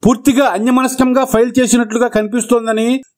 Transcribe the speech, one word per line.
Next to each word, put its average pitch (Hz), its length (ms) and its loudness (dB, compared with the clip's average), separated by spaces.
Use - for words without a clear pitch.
పూర్తిగా 262 400 2
అన్యమనస్కంగా 254 800 0
ఫైల్ 240 340 0
చేసినట్లుగా 240 500 0
కనిపిస్తోందని 226 920 -2